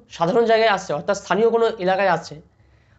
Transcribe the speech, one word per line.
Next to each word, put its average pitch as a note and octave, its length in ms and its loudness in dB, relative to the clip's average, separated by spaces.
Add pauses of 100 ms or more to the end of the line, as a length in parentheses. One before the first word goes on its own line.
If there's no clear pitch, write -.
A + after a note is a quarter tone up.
সাধারণ F#3 360 0
জায়গায় A3 240 4
আসছে, F3+ 240 -2
অর্থাৎ F#3+ 240 -4
স্থানীয় G#3 320 0
কোনো A3+ 180 2
এলাকায় F#3+ 420 0
আসছে, D#3+ 320 -4 (580)